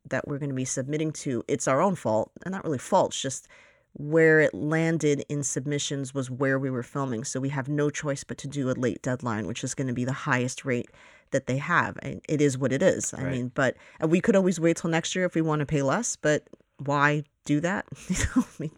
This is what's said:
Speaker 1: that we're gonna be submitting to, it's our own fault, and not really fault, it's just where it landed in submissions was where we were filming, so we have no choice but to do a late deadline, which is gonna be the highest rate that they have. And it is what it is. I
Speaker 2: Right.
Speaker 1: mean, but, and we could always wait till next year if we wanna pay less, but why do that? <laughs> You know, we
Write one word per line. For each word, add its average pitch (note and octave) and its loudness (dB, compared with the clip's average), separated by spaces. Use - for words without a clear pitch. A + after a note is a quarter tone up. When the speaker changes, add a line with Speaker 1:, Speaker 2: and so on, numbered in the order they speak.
Speaker 1:
that - -4
we're C#3+ -4
gonna C#3+ -4
be C3 -2
submitting D3 -2
to, B2+ -4
it's C#3+ -2
our C#3 2
own F#3+ 2
fault, A2 0
and F3+ -6
not F#3+ -8
really D#3+ -2
fault, F3 4
it's - -6
just - -8
where D#3 6
it D3 4
landed D3+ 2
in C#3+ -2
submissions C#3 -4
was C3 -4
where C3+ 0
we C3+ -2
were B2 -4
filming, C3+ -4
so C3 -6
we C3+ -2
have C#3 -4
no D3 0
choice C#3+ -4
but - -10
to - -10
do C3+ -2
a B2+ 0
late A#2+ -2
deadline, A#2+ -2
which G#2+ -8
is B2+ -6
gonna C3 -4
be B2 -2
the C3 -2
highest B2+ -2
rate A#2+ -2
that C3+ 0
they C3 0
have. D3 0
And - -8
it D3 2
is C3+ 4
what B2+ 0
it C#3 0
is. - 4
I C3 -8
Speaker 2:
Right. - -2
Speaker 1:
mean, B2 -4
but, C3 2
and D#3+ 2
we F3 4
could A3+ 4
always F#3 4
wait E3 4
till E3+ -4
next E3 -2
year F#3 0
if F3 -4
we E3 2
wanna D3+ 0
pay C#3+ 0
less, D#3 0
but - 0
why D3 2
do D3 2
that? F3+ -2
<laughs> - -8
You F#3 -2
know, B3+ 4
we D3+ -6